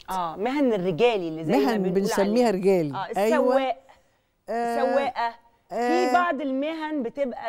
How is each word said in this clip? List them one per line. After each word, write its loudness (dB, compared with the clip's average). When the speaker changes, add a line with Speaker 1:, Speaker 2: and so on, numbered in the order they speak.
Speaker 1:
آه، -4
مهن 0
الرجالي 2
اللي -8
زي 0
ما 4
Speaker 2:
مهن 2
Speaker 1:
بنقول 0
Speaker 2:
بنسميها 2
Speaker 1:
عليها. 2
Speaker 2:
رجالي. 2
Speaker 1:
آه، -6
Speaker 2:
أيوة. 2
Speaker 1:
السواق، 2
Speaker 2:
آه، -6
Speaker 1:
السواقة. -2
في -12
Speaker 2:
آه، 0
Speaker 1:
بعض 2
المهن -4
بتبقى -6